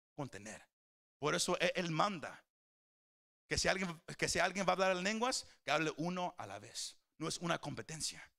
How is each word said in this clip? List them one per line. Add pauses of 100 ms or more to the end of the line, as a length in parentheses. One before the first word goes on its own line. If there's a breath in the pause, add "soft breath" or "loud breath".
(160)
contener. (500)
Por
eso
él,
él
manda (1040)
que
si
alguien, (160)
que
si
alguien
va
a
hablar
en
lenguas, (160 loud breath)
que
hable
uno
a
la
vez. (200)
No
es
una
competencia.